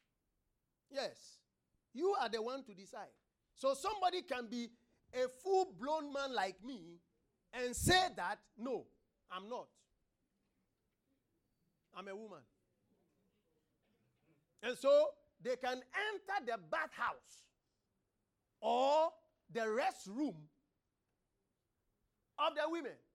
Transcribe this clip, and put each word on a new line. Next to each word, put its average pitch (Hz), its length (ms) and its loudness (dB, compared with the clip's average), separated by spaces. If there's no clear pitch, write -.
Yes. 262 480 -6
You 370 280 2
are 233 80 2
the 220 140 -4
one 262 220 -4
to 214 100 -18
decide. 185 380 -14
So 269 200 2
somebody 370 480 0
can 247 260 -6
be 233 240 -6
a 254 160 0
full-blown 294 840 0
man 269 220 -2
like 190 300 -2
me 170 340 -12
and 247 240 -4
say 370 400 6
that, 196 240 -4
"No, 226 320 -6
I'm 190 180 -10
not. 220 200 -10
I'm 190 140 -12
a 190 80 -10
woman." 202 260 -14
And 240 120 -2
so 285 380 6
they 240 140 -2
can 254 260 -4
enter 381 340 -4
the 226 140 -4
bathhouse 240 840 -6
or 277 520 4
the 220 100 -4
restroom 220 880 -2
of 311 180 2
the 311 120 0
women. 294 280 -4